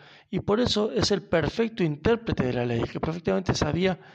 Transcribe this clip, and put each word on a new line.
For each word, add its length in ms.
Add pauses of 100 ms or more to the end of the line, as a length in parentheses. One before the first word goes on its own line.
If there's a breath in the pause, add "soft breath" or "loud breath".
(300 loud breath)
y 120
por 180
eso 320
es 200
el 120
perfecto 600
intérprete 600
de 100
la 120
ley, 180
que 160
perfectamente 560
sabía 440 (160 loud breath)